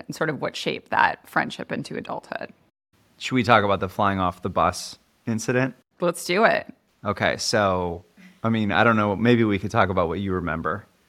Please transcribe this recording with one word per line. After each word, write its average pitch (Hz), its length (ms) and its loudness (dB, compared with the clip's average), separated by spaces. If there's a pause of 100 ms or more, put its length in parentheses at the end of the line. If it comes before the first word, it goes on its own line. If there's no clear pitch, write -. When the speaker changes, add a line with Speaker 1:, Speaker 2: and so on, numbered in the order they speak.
Speaker 1:
and - 100 -10
sort 156 140 -2
of 135 100 -8
what - 160 -6
shaped - 320 -8
that 107 400 0
friendship - 420 -6
into - 280 -8
adulthood. - 560 -12 (640)
Speaker 2:
Should - 160 -6
we 127 80 4
talk 110 220 6
about 98 160 2
the 98 100 -2
flying 98 280 0
off 90 220 0
the - 80 -6
bus 90 480 0 (300)
incident? 123 480 -2 (260)
Speaker 1:
Let's 175 240 -2
do 190 200 2
it. - 280 0 (320)
Speaker 2:
Okay, 101 320 0
so, 92 680 0 (380)
I 113 60 -2
mean, 110 240 0
I 87 100 4
don't 113 140 6
know, 104 180 2
maybe 117 300 4
we 101 140 2
could 98 120 -6
talk 104 200 2
about 90 180 0
what 85 120 -4
you 98 120 -4
remember. 87 540 -4 (220)